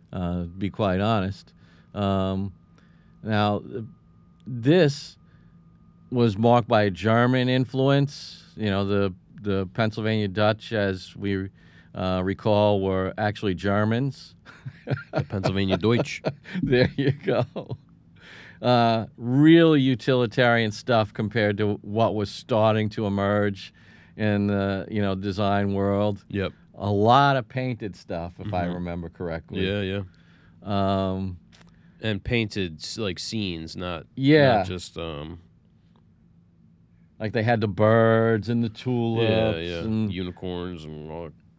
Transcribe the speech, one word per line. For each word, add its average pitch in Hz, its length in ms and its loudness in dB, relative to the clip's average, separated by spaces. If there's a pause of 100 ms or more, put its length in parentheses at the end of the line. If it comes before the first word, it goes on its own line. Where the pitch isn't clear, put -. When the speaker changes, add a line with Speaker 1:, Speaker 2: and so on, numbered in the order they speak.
(120)
Speaker 1:
Uh, 90 300 -4
to 85 60 -6
be 95 220 -6
quite 92 320 0
honest. 101 520 -2 (400)
Um, 95 580 -2 (720)
now, 104 380 0
th-, - 240 -10 (640)
this 139 720 2 (920)
was 117 280 2
marked 117 300 4
by 110 160 4
a 104 60 2
German 117 600 2
influence. 135 920 0 (120)
You 107 160 -2
know, 98 140 0
the, 98 280 0 (280)
the 98 320 -2
Pennsylvania 110 540 -2
Dutch, 107 460 -2
as 98 420 -4
we, 98 340 -4 (440)
uh, 92 300 -2
recall, 104 580 2
were 95 360 -2
actually 104 380 -2
Germans. 107 840 -2
<laughs> - 40 -20 (680)
Speaker 2:
The - 100 -2
Pennsylvania 95 540 -2
Deutsch. 117 460 -2 (200)
Speaker 1:
<laughs> 185 200 -6
There 127 340 2
you 131 140 0
go. 123 340 -2 (1120)
Uh, 117 460 2 (120)
real 156 600 6
utilitarian 123 920 2
stuff 110 420 0
compared 104 460 0
to 104 240 0
what 104 320 0
was 104 160 -4
starting 110 580 0
to 110 160 -6
emerge 101 640 -2 (460)
in 104 300 0
the, 98 420 -2
you 104 120 -4
know, 98 120 0
design 98 600 -2
world. 101 560 -2
Speaker 2:
Yep. 92 240 -4 (220)
Speaker 1:
A 98 140 -6
lot 120 480 4
of 113 100 -4
painted 120 480 -6
stuff, 85 440 -10
if 95 140 -8
I 90 120 -2
Speaker 2:
Mm-hmm. 87 80 -4
Speaker 1:
remember 87 360 -8
correctly. 90 580 -6
Speaker 2:
Yeah, 101 140 -2
yeah. 98 200 -4 (1080)
Speaker 1:
Um, 95 260 -6 (640)
Speaker 2:
And 104 220 -4
painted 104 560 -4
s-, - 180 -12
like, 98 220 -6
scenes, 90 580 -8
not, 90 380 -8
Speaker 1:
Yeah. 135 420 6
Speaker 2:
not 95 100 0
just, 90 300 -10
um, 82 420 -8 (1800)
Speaker 1:
Like, 107 140 -6
they 113 100 0
had 113 180 2
the 110 60 0
birds 113 800 4
and 120 140 0
the 113 60 -2
tulips 117 600 -2
Speaker 2:
Yeah, 110 280 2
yeah. 85 260 -6
Speaker 1:
and 110 280 -2
Speaker 2:
Unicorns 90 720 -8
and 76 280 -12
all 82 140 -10
that 82 80 -14 (260)